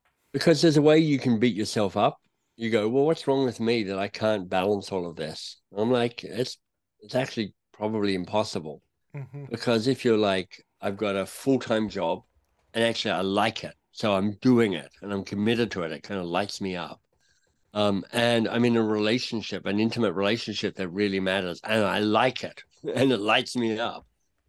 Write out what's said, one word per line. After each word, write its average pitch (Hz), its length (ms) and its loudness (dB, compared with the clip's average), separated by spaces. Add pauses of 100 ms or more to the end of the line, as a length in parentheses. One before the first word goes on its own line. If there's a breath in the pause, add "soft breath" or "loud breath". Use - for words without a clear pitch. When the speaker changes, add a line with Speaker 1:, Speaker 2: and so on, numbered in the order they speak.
(320)
Speaker 1:
Because 147 300 4
there's 160 160 6
a 151 40 6
way 151 180 8
you 147 200 4
can 120 200 2
beat 113 160 4
yourself 104 420 -2
up. 123 240 0 (340)
You 113 140 -4
go, 107 180 2
"Well, 135 180 2
what's 160 220 -2
wrong 139 160 2
with 120 160 -2
me 117 240 2
that 95 160 -4
I 101 80 -2
can't 107 420 -2
balance 98 420 0
all 92 140 -4
of 82 120 -10
this?" 78 400 -10 (180)
I'm 110 160 0
like, 120 320 -2
"It's, - 340 -6 (440)
it's 107 140 -20
actually 123 380 -4 (200)
probably 104 420 -2
impossible." 90 680 -4 (340)
Speaker 2:
Mm-hmm. 143 340 -14
Speaker 1:
Because 117 380 0
if 131 180 0
you're 113 120 6
like, 95 460 0 (180)
"I've 101 160 -4
got 101 200 -2
a 95 80 -2
full-time 113 640 0
job 90 340 -4 (500)
and 113 120 2
actually 110 260 -2
I 87 100 0
like 101 440 0
it, 76 100 -12 (160)
so 107 240 0
I'm 101 160 0 (100)
doing 117 320 4
it 73 160 -8 (120)
and 101 100 -8
I'm 98 140 -4
committed 107 460 0
to 90 120 -6
it, 80 80 -6
it 73 120 -12
kind 101 160 -8
of 90 60 -6
lights 92 360 -4
me 92 160 -6
up." 82 240 -12 (720)
Um, 104 400 0
and 117 340 2
I'm 120 180 0
in 117 120 4
a 113 60 4
relationship, 107 840 -2
an 98 140 0
intimate 113 340 2
relationship 101 640 -2
that 95 140 -6
really 98 300 -2
matters, 95 460 -2
and 110 180 2
I 95 160 0
like 107 460 2
it - 180 -14 (100)
<laughs> - 220 -8
and 131 160 2
it 113 80 0
lights 110 380 0
me 113 220 -2
up. 113 260 -8 (440)